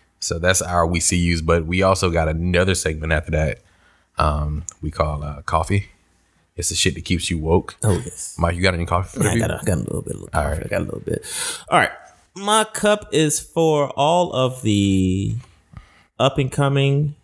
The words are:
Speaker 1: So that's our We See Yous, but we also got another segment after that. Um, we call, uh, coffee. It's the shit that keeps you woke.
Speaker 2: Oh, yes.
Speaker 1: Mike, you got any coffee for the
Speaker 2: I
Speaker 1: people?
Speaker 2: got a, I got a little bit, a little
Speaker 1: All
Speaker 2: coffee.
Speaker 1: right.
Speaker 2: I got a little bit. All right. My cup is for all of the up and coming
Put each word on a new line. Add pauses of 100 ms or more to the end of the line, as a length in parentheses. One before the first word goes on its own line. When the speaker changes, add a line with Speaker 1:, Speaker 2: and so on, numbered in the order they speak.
(200)
Speaker 1:
So
that's
our
We
See
Yous,
but
we
also
got
another
segment
after
that. (580)
Um, (180)
we
call,
uh,
coffee. (680)
It's
the
shit
that
keeps
you
woke.
Speaker 2:
Oh, (120)
yes.
Speaker 1:
Mike,
you
got
any
coffee
for
the
Speaker 2:
I
Speaker 1:
people?
Speaker 2:
got
a,
I
got
a
little
bit,
a
little
Speaker 1:
All
Speaker 2:
coffee.
Speaker 1:
right.
Speaker 2:
I
got
a
little
bit. (440)
All
right. (440)
My
cup
is
for
all
of
the (840)
up
and
coming